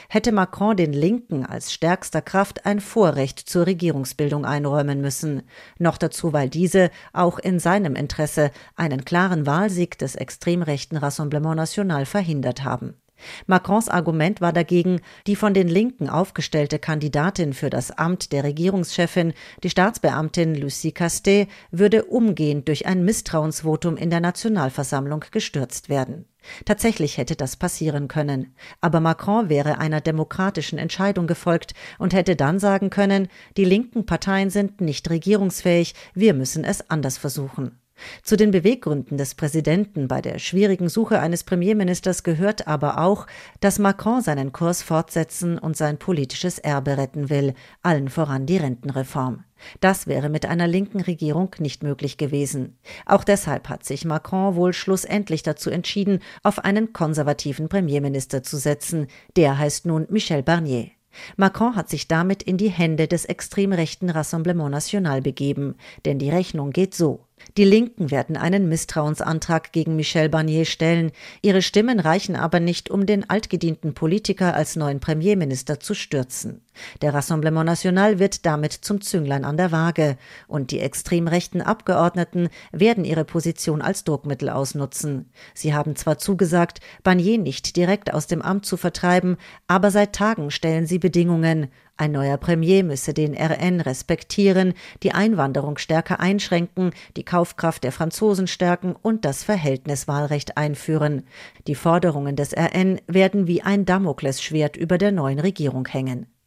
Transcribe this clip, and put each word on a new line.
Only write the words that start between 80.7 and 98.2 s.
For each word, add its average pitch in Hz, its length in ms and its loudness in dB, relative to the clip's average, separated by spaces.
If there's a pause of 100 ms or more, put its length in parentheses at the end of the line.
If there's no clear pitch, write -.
die 135 100 -4
extrem 170 460 -2
rechten 175 340 -2
Abgeordneten 175 880 0 (240)
werden 208 320 4
ihre 156 200 0
Position 160 580 -2
als - 220 -4
Druckmittel 143 440 -4
ausnutzen. 139 800 -4 (240)
Sie 151 200 -2
haben 147 220 -2
zwar 156 220 0
zugesagt, 175 640 0 (220)
Barnier 185 360 4
nicht 147 380 -4
direkt 185 380 2
aus 151 120 -2
dem 160 160 -2
Amt 196 220 -2
zu - 120 -4
vertreiben, 180 600 2 (300)
aber 190 240 4
seit 202 240 4
Tagen 202 360 -2
stellen 160 360 0
sie 175 140 0
Bedingungen. 165 640 2 (300)
Ein 151 140 0
neuer 139 280 0
Premier 175 440 4
müsse 151 320 -2
den 151 200 0
R - 260 0
N 180 200 2
respektieren, 180 920 2 (300)
die 190 80 2
Einwanderung 147 640 0
stärker 165 400 0
einschränken, 180 720 0 (260)
die 160 80 -8
Kaufkraft 170 600 -2
der 127 80 -2
Franzosen 185 560 0